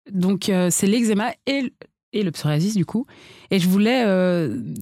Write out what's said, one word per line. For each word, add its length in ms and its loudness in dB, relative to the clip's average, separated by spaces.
donc, 380 -2
euh, 200 2
c'est 160 0
l'eczéma 440 2
et 140 -2
l-, 100 -4
et 100 -2
le 80 0
psoriasis, 440 -2
du 100 2
coup. 220 -4
Et 80 2
je 100 2
voulais, 380 2
euh, 500 2